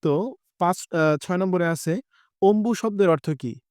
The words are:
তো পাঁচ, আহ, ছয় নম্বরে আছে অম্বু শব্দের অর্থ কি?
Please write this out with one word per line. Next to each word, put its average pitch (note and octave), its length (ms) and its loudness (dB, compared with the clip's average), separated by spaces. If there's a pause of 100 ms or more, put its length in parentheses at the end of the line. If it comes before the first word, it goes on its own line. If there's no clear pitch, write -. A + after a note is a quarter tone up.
তো F3 340 -2 (220)
পাঁচ, F3+ 200 0 (140)
আহ, D#3 260 2
ছয় F3+ 200 -4
নম্বরে F3+ 280 0
আছে E3 360 -4 (400)
অম্বু G#3+ 320 4
শব্দের G3+ 360 0
অর্থ D#3+ 200 0
কি? C3 260 -6 (160)